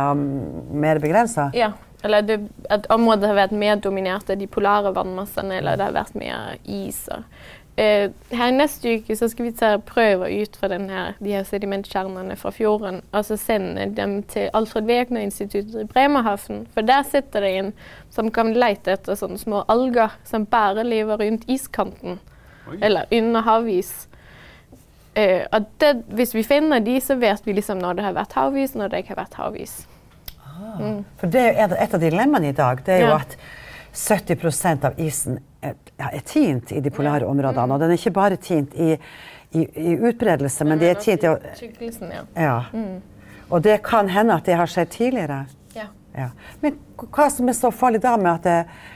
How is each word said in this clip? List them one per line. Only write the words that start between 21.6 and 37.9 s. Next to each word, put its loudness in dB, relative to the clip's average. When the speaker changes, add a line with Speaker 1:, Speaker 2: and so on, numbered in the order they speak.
Speaker 3:
Oi. -10
Speaker 2:
eller 0
under 2
havis. 0
Eh, 4
og 0
det, 6
hvis 0
vi 0
finner 4
de, 0
så -2
vet 2
vi -2
liksom -2
når -2
det -2
har -4
vært -4
havis, 0
når -4
det -4
ikke -14
har -6
vært -20
havis. -8
Speaker 1:
Ah, -14
Speaker 2:
Mm. -4
Speaker 1:
for -4
det 4
er 4
et 0
av 2
dilemmaene 2
i 0
dag, 2
det 2
er 6
jo 6
Speaker 2:
Ja. 6
Speaker 1:
at -10
sytti 0
prosent 0
av -2
isen -4
er, -8
ja, -6
er -8
tint 0
i -2
de -2
polare 0
Speaker 2:
Ja. 0
Speaker 1:
områdene, 2
Speaker 2:
Mm. 0
Speaker 1:
og 2
den 2